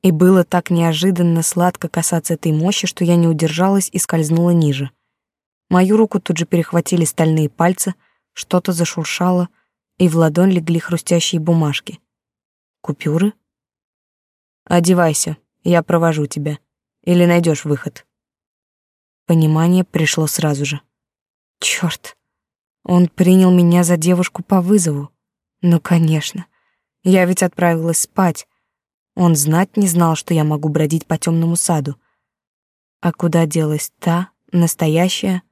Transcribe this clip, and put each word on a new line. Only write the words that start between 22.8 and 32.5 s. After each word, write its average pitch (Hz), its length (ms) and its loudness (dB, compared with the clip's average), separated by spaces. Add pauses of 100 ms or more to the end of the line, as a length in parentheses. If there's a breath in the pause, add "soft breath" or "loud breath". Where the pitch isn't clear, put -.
он 180 240 2
принял 185 440 4
меня 175 320 4
за 175 140 0
девушку 175 440 -2
по 190 200 0
вызову. 170 500 0 (500)
Ну, 170 180 4
конечно. 165 680 0 (560)
Я 185 220 4
ведь 180 180 -2
отправилась 170 560 -2
спать. - 480 -4 (680)
Он 175 200 2
знать 156 400 -2
не 202 120 0
знал, 165 280 2
что - 180 -6
я 156 100 0
могу 151 260 -2
бродить 156 360 -2
по 160 120 -6
темному 165 400 -2
саду. 143 420 -4 (1000)